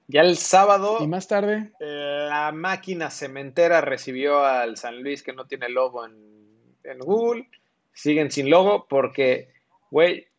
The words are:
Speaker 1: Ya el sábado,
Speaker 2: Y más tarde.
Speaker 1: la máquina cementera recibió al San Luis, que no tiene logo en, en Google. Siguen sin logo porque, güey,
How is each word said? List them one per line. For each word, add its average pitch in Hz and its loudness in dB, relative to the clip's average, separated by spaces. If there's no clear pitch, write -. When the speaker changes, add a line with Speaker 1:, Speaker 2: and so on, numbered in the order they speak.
Speaker 1:
Ya 143 2
el 175 4
sábado, 202 4
Speaker 2:
Y 151 -2
más 180 -6
tarde. 208 -2
Speaker 1:
la 147 -4
máquina 180 -6
cementera 139 0
recibió 139 0
al 120 0
San 123 -12
Luis, 139 -8
que 131 -12
no 131 -16
tiene 127 -10
logo 123 -2
en, 110 -20
en 135 -14
Google. 233 -2
Siguen 147 0
sin 139 -2
logo 196 4
porque, 131 0
güey, 165 2